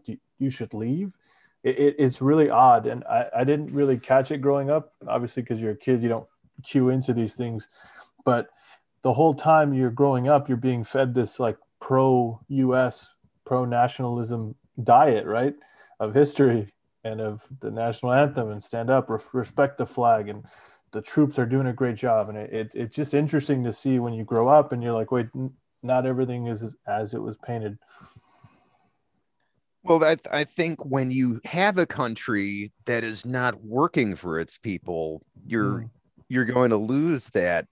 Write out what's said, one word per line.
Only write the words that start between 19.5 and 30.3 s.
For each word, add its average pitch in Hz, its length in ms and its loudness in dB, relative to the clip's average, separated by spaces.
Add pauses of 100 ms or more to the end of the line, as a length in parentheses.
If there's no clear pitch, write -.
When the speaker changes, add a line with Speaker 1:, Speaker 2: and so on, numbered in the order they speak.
Speaker 1:
the 120 80 -4
flag, 113 420 0
and 107 160 -14 (460)
the - 100 -8
troops 147 380 0
are 123 80 0
doing 131 180 0
a 123 80 -2
great 120 220 -2
job. 110 340 0
And 107 80 -10
it, 107 160 -10
it, 110 220 -8
it's 117 200 -8
just 147 200 -2
interesting 143 480 0
to 117 100 -4
see 135 240 0
when 120 160 -2
you 113 100 -8
grow 117 240 2
up 147 240 6
and 120 120 -4
you're 120 100 -2
like, 110 180 -4
"Wait, 123 140 0 (100)
n-, 131 200 -8 (260)
not 127 240 0
everything 127 400 -2
is 113 160 -6
as, 113 140 -10 (100)
as 107 300 -4
it 113 80 -6
was 107 140 -8
painted." 110 420 -8 (2000)
Speaker 2:
Well, 160 220 4
I, 156 120 6
th-, - 160 -8